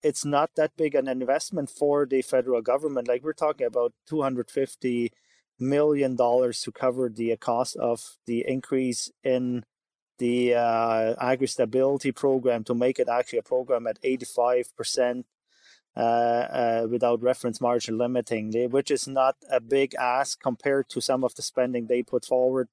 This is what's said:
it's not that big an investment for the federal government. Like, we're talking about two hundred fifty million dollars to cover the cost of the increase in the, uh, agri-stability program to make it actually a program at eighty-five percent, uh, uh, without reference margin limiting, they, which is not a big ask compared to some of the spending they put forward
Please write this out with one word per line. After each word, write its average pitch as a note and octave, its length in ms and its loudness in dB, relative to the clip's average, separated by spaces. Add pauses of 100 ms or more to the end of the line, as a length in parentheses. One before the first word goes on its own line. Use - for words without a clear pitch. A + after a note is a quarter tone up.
it's D3 240 0
not D3 300 2
that - 200 0
big D3 200 0
an C3+ 120 2
investment C3+ 640 -2
for D3 360 2
the C3 160 2
federal B2 400 0
government. B2+ 460 -2
Like, B2 160 0
we're D#3 100 -4
talking D3+ 340 -2
about A#2+ 260 0 (140)
two D#3 140 -4
hundred C3 280 -2
fifty A#2+ 640 -2 (480)
million C#3 560 2
dollars A#2+ 460 2
to A2+ 100 -8
cover B2+ 380 -2
the A2+ 280 -2
cost B2 400 -2
of A#2 480 -4
the A#2 220 -2
increase C3 640 -4 (120)
in B2 400 -2 (540)
the, B2 380 2
uh, A2+ 640 2
agri-stability C3 920 0
program B2 520 0
to B2 100 -4
make B2 260 0
it B2 80 2
actually A#2+ 320 0
a - 40 -2
program B2 440 -2
at G#2+ 160 -6
eighty-five B2 720 0
percent, B2 500 -2 (680)
uh, - 40 -4
uh, A#2 920 2
without A#2+ 320 2
reference B2 400 -2
margin A#2+ 360 0
limiting, A#2 520 -2
they, A#2 160 0
which C3+ 240 0
is C#3 180 -2
not C3+ 280 2 (160)
a C3 80 2
big C3 360 2
ask B2+ 460 0
compared C#3 480 0
to - 100 -6
some C3 240 0
of B2 120 -2
the - 80 -12
spending B2 420 -2
they B2 160 2
put B2 240 -2
forward B2+ 480 2